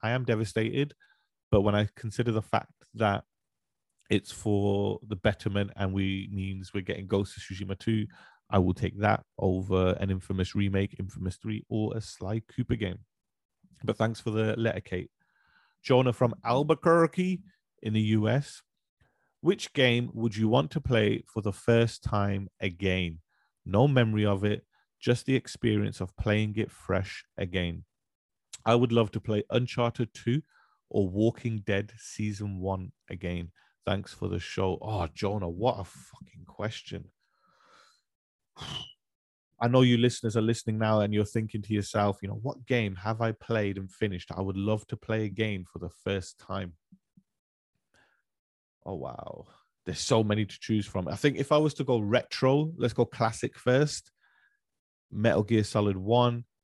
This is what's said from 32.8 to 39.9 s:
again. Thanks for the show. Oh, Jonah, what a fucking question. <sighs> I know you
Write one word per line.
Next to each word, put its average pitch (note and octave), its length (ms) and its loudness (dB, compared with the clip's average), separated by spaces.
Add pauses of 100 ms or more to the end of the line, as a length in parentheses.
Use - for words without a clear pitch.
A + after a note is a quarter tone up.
again. F2 400 -6 (340)
Thanks F#2+ 300 -4
for F#2+ 140 -4
the F#2 120 -4
show. F#2 400 -2
Oh, G2+ 320 -4
Jonah, G2 380 -4
what G#2 280 -2
a G2 60 -8
fucking - 640 -20
question. G2 640 -10 (1500)
<sighs> - 40 -16 (1000)
I A#2 80 2
know B2+ 140 8
you B2 160 6